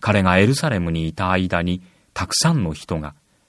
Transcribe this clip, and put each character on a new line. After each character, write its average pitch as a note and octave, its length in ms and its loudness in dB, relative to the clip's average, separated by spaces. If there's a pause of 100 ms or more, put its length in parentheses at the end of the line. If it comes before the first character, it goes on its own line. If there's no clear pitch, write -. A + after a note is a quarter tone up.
彼 G2+ 220 2
が F#2 140 4
エ G2 100 6
ル C3 80 2
サ D#3 140 -2
レ A2 100 -2
ム E2+ 140 -2
に D#2+ 160 -2
い D#2+ 60 -8
た F#2 160 -2
間 F#2 320 0
に、 F2+ 200 -4 (300)
た - 140 -6
く - 80 -8
さ E3 180 2
ん C3 120 0
の D#2 100 -4
人 D#2+ 260 -6
が D2 140 -12 (340)